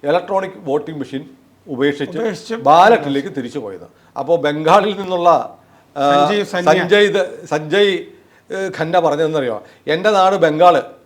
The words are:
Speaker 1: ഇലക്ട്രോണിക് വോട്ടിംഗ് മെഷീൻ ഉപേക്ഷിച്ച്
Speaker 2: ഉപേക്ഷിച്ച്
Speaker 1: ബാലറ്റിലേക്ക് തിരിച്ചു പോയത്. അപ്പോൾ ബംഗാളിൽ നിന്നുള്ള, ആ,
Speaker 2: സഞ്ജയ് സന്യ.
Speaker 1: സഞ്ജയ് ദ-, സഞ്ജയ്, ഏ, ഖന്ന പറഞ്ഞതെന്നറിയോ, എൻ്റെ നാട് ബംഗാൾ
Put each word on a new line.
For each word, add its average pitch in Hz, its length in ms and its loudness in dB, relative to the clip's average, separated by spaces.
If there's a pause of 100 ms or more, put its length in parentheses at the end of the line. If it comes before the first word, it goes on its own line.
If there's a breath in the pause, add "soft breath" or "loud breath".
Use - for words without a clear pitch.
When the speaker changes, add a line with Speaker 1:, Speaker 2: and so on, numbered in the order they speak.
Speaker 1:
ഇലക്ട്രോണിക് 185 480 -2
വോട്ടിംഗ് 151 420 -6
മെഷീൻ 135 300 -10 (400)
ഉപേക്ഷിച്ച് 147 500 -4
Speaker 2:
ഉപേക്ഷിച്ച് 220 360 -6
Speaker 1:
ബാലറ്റിലേക്ക് 160 760 2
തിരിച്ചു 131 300 -10
പോയത്. 98 600 -16
അപ്പോൾ 156 200 0
ബംഗാളിൽ 170 640 2
നിന്നുള്ള, 175 580 0 (380 soft breath)
ആ, 143 300 2
Speaker 2:
സഞ്ജയ് 202 180 -2
സന്യ. 185 180 -6
Speaker 1:
സഞ്ജയ് 180 460 4
ദ-, - 380 -4
സഞ്ജയ്, 165 600 0 (460 soft breath)
ഏ, 190 260 -6
ഖന്ന 165 220 0
പറഞ്ഞതെന്നറിയോ, 147 600 -2 (240 soft breath)
എൻ്റെ 170 240 0
നാട് 190 260 2
ബംഗാൾ 165 460 4 (240)